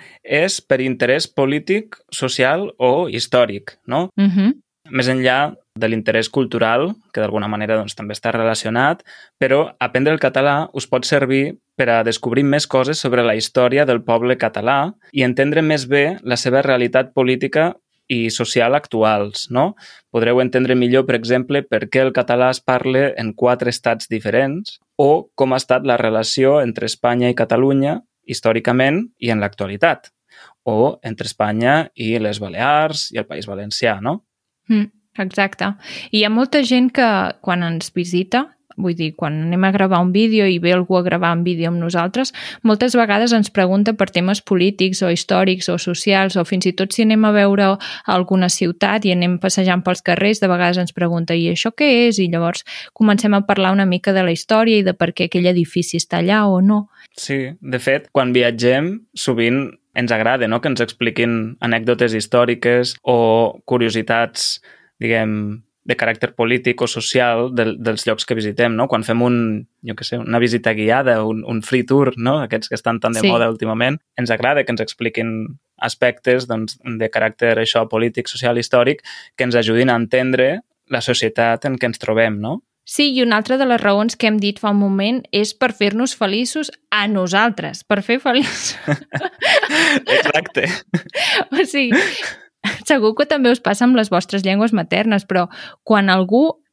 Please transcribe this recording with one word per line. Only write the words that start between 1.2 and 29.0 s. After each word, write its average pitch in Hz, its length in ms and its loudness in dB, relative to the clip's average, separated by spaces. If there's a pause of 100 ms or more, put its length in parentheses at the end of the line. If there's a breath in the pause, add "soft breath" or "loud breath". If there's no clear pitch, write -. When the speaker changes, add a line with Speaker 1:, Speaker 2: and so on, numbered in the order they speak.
Speaker 1:
polític, 151 680 -2 (140)
social 139 580 -2 (100)
o 135 320 2
històric, 117 680 -2 (100)
no? 156 300 -2
Speaker 2:
Mhm. 196 360 2 (380)
Speaker 1:
Més 127 200 0
enllà 131 460 0 (180)
de 113 140 -2
l'interès 110 420 -2
cultural, 127 640 0 (180)
que - 80 -4
d'alguna 104 280 -4
manera, 107 280 -2
doncs, 104 180 -6
també 104 200 -12
està - 180 -4
relacionat, 113 720 -2 (360 loud breath)
però 135 400 0
aprendre 135 340 0
el 156 80 -2
català 143 520 0
us - 140 -8
pot 123 180 -2
servir 139 540 0 (180)
per 127 140 0
a 117 140 4
descobrir 120 400 0
més 143 220 0
coses 135 320 0
sobre 123 260 0
la 113 100 2
història 127 520 2
del 120 160 0
poble 123 360 0
català 127 560 -2 (180 soft breath)
i 139 100 0
entendre 139 400 2
més 151 260 0
bé 143 340 2
la - 140 -2
seva 131 260 2
realitat 127 500 2
política 135 600 0 (340)
i 113 220 -2
social 120 440 0
actuals, 110 760 -2
no? 143 260 0 (340 loud breath)
Podreu 120 300 2
entendre 127 340 0
millor, 127 320 2
per 127 80 0
exemple, 127 480 0
per 110 260 -4
què 131 140 0
el 131 100 0
català 123 380 2
es 127 100 -4
parla 131 560 0
en 110 180 -4
quatre 123 360 0
estats 117 380 -4
diferents 127 720 -2 (160)
o 147 400 2
com 131 160 2
ha 127 40 2
estat 127 300 0
la 123 100 4
relació 117 640 2
entre 120 260 -2
Espanya 123 440 0
i 123 60 -2
Catalunya 135 640 2 (260)
històricament 123 800 0 (140)